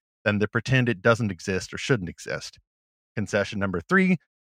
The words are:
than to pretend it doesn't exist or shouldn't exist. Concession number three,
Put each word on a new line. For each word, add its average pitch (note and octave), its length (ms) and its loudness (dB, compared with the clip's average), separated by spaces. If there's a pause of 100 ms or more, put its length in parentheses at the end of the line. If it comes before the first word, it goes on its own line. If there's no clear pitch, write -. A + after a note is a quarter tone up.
(240)
than G#2 160 2
to G#2 80 2
pretend B2 420 0
it F#2 120 -4
doesn't A2+ 300 2
exist F#2 420 -6
or - 40 -10
shouldn't G2 320 0
exist. - 480 -10 (580)
Concession G2+ 440 -2
number F#2+ 220 -2
three, F#3 360 4 (260)